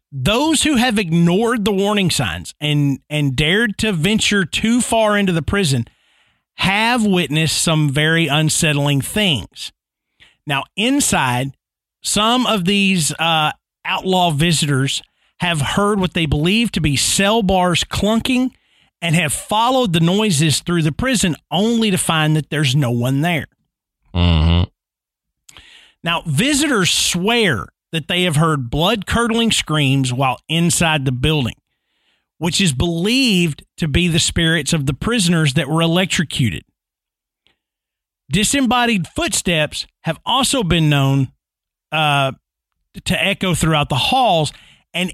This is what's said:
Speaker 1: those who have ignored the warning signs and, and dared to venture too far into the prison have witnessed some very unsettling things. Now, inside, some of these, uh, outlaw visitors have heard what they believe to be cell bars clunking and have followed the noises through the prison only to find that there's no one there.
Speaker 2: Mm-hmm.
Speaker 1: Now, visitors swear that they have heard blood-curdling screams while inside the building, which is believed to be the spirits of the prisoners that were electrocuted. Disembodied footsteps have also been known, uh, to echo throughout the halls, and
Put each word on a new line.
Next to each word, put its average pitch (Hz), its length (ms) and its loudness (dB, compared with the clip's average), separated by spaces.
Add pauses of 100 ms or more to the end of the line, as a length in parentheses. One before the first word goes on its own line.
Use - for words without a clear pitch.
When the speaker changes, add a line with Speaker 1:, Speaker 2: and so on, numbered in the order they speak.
(120)
Speaker 1:
those 220 520 0
who 302 140 2
have 233 200 0
ignored 190 680 2
the 220 60 2
warning 196 380 0
signs 90 500 -6
and, 147 380 0 (140)
and 147 240 -2
dared 196 440 0
to 220 140 0
venture 196 500 0
too 226 380 0
far 220 340 2
into 202 180 2
the 165 100 -2
prison 139 420 0 (720)
have 220 500 0
witnessed 160 560 0
some 156 300 2
very 156 340 2
unsettling 143 760 0
things. 165 680 -4 (760)
Now, 139 160 -4 (120)
inside, 156 760 0 (520)
some 233 440 0
of 202 180 -2
these, 190 540 2
uh, 160 320 0 (340)
outlaw 180 460 0
visitors 143 720 0 (360)
have 170 220 -2
heard 202 380 0
what 180 140 -2
they 170 120 -2
believe 180 460 0
to 180 100 -4
be 147 140 0
cell 202 480 0
bars 180 400 0
clunking 247 680 -2 (500)
and 170 140 0
have 165 180 0
followed 233 600 0
the 170 60 2
noises 165 640 2
through 170 220 -2
the 156 80 0
prison 202 440 -2 (160)
only 226 400 0
to 180 60 0
find 156 380 0
that 156 140 -2
there's 143 260 0
no 131 160 0
one 127 300 0
there. 160 240 -2 (680)
Speaker 2:
Mm-hmm. 85 560 4 (1300)
Speaker 1:
Now, 165 220 -2
visitors 247 640 2
swear 185 760 0 (240)
that 160 160 -6
they 180 160 0
have 175 120 0
heard 147 340 2
blood-curdling 226 800 0
screams 139 640 0
while 127 340 -2
inside 160 580 0
the 135 60 0
building, 131 440 -2 (840)
which 175 220 -2
is 170 120 2
believed 175 880 0 (140)
to 170 100 -4
be 175 200 2
the 160 120 2
spirits 165 540 0
of 147 140 -2
the 143 60 -2
prisoners 170 600 0
that 147 140 0
were 160 140 0
electrocuted. 165 800 0 (1700)
Disembodied 233 760 0
footsteps 175 800 -4 (140)
have 165 240 -6
also 254 380 0
been 165 260 2
known, 139 420 2 (600)
uh, 143 400 0 (720)
to 165 180 -2
echo 185 300 -2
throughout 151 360 0
the 147 60 -2
halls, 180 580 0 (400)
and 175 200 -4